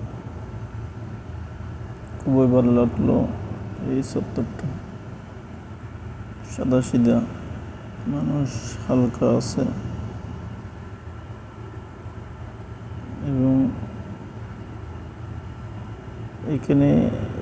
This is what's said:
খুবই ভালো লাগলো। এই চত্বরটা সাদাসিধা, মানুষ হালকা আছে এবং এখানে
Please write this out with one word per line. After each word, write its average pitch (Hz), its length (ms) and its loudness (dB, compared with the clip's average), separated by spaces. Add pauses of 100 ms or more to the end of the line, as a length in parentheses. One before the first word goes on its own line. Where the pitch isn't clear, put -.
(2250)
খুবই 131 280 6
ভালো 123 260 8
লাগলো। - 540 6 (600)
এই 131 140 2
চত্বরটা - 680 -2 (1800)
সাদাসিধা, 127 680 6 (840)
মানুষ 147 720 0 (120)
হালকা 123 380 4 (100)
আছে - 240 0 (3750)
এবং 131 420 6 (2750)
এখানে 143 560 6 (300)